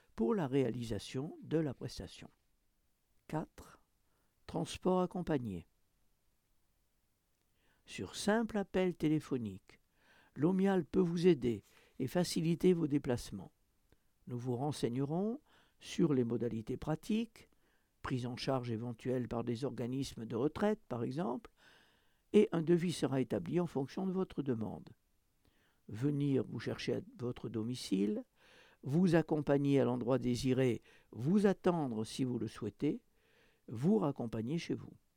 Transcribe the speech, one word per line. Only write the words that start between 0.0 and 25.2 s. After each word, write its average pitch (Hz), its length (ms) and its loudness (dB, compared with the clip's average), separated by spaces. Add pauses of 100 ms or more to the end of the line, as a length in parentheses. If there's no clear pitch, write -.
pour 113 180 0
la 190 140 0
réalisation 123 960 -2
de 147 160 -2
la 151 160 -2
prestation. - 560 -12 (960)
Quatre, - 540 -10 (680)
transport 185 540 0
accompagné. 143 680 -2 (2250)
Sur - 280 -10
simple 220 420 0
appel 185 380 0
téléphonique, 131 880 -2 (560)
l'omial 185 480 4
peut - 160 0
vous 170 260 4
aider 123 380 4 (340)
et 135 80 -2
faciliter 170 640 2
vos 170 140 2
déplacements. 127 640 -2 (800)
Nous 123 100 -6
vous 123 160 -2
renseignerons 143 880 -2 (400)
sur 160 340 2
les 127 80 4
modalités 117 540 -2
pratiques, - 720 -4 (520)
prise 123 260 -4
en 123 100 -6
charge 127 340 -2
éventuelle 120 560 -2
par 117 160 -2
des 120 220 -2
organismes 123 600 -4
de 113 120 -6
retraite 208 520 0
par 120 140 -2
exemple, 175 480 -4 (840)
et 208 200 8
un 165 100 2
devis 170 300 4
sera 135 280 0
établi 139 380 0
en 175 80 0
fonction 139 400 -4
de 190 60 -2
votre 185 320 -4
demande. 107 440 -4 (1000)